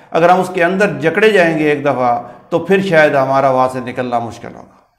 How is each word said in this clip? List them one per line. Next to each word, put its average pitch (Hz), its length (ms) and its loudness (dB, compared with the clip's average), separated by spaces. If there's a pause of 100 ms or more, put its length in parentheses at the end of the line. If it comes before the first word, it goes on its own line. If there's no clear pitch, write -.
(140)
अगर 170 160 2
हम 185 100 4
उसके 180 220 -4
अंदर 185 380 0
जकड़े 202 320 2
जाएंगे 160 400 2
एक 139 120 -2
दफ़ा, 127 320 0 (360)
तो 165 160 -2
फिर 190 160 2
शायद 156 320 2
हमारा 135 360 2
वहाँ 131 180 2
से 131 120 -8
निकलना 123 380 -4
मुश्किल 117 320 -10
होगा। - 480 -20